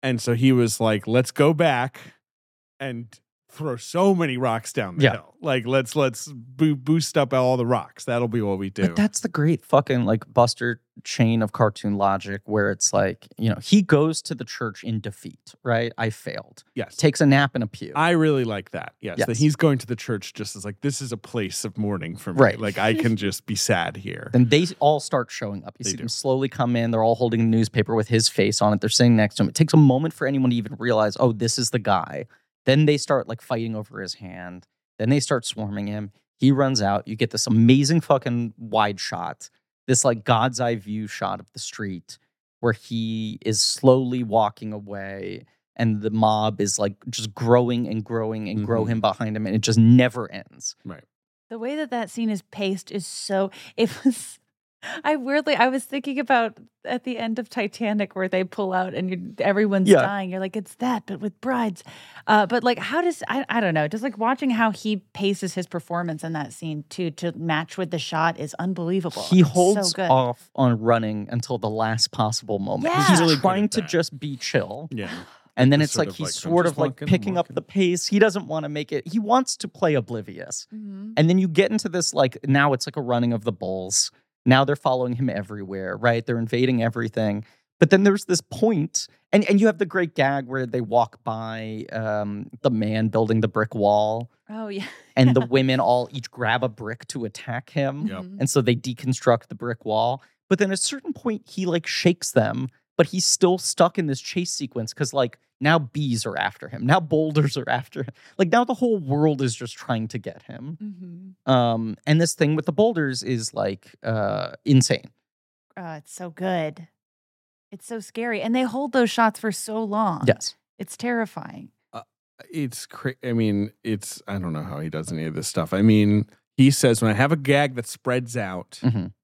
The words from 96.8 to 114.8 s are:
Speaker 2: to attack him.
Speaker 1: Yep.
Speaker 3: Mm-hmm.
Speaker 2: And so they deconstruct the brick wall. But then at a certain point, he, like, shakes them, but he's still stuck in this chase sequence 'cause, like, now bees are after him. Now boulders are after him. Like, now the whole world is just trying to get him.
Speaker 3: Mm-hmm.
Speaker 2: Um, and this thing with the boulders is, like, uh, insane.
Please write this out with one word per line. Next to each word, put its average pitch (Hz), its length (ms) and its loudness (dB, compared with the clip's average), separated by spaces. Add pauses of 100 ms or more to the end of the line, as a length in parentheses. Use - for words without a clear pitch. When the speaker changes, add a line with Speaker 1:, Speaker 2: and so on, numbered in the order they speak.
Speaker 2:
to 120 180 -8
attack 117 460 -10
him. 139 360 -4
Speaker 1:
Yep. 95 120 -8
Speaker 3:
Mm-hmm. 180 200 -14
Speaker 2:
And 135 100 -2
so 143 120 2
they 120 140 2
deconstruct 123 720 -2
the - 80 -12
brick 117 300 -10
wall. 110 360 -2 (280)
But 190 100 0
then 196 120 0
at - 40 -2
a - 60 -6
certain 285 320 -6
point, - 360 -6
he, 190 160 -6
like, 170 220 -2
shakes - 440 0
them, 120 360 0 (300)
but 165 100 4
he's 185 180 -4
still 185 320 4
stuck - 400 2
in 170 100 -2
this 135 120 -4
chase - 320 -6
sequence 120 420 -8
'cause, 139 200 -4
like, 127 260 0 (220)
now 156 180 4
bees 131 460 -4
are 107 120 -6
after - 300 -6
him. - 180 -8
Now 160 140 4
boulders 151 560 0
are 123 140 -6
after 131 340 -4
him. 113 100 -10 (240)
Like, 185 120 2
now 233 160 4
the 254 80 -4
whole 233 240 0
world 147 440 2
is 123 140 0
just 120 200 -12
trying 113 340 -4
to - 100 -10
get - 240 -12
him. 131 400 -14
Speaker 3:
Mm-hmm. 185 680 -10
Speaker 2:
Um, 117 440 0 (100)
and 151 160 2
this 170 120 0
thing 156 220 2
with 156 100 -2
the 165 80 -4
boulders 147 500 0
is, 113 300 -4
like, 98 500 -6
uh, 104 480 -4 (140)
insane. 131 400 4 (720)